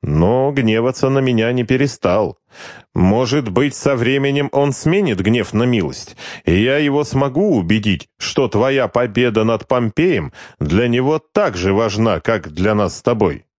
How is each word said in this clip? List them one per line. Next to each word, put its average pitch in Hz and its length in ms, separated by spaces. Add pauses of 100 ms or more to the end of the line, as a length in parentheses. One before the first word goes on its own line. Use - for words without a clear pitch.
но 123 500
гневаться 123 580
на 135 100
меня 120 320
не 123 120
перестал. 110 720 (560)
Может 117 560
быть, 135 240
со 143 220
временем 139 560
он 143 220
сменит 160 480
гнев 107 320
на 107 100
милость, 101 520 (300)
и 85 80
я 120 240
его 147 260
смогу 139 540
убедить, 104 520 (100)
что - 280
твоя 127 400
победа 120 560
над 113 240
Помпеем 123 640 (280)
для 90 280
него 127 320
так 151 380
же 95 160
важна, 104 460
как 101 320
для 95 240
нас 104 220
с - 40
тобой. 107 440 (140)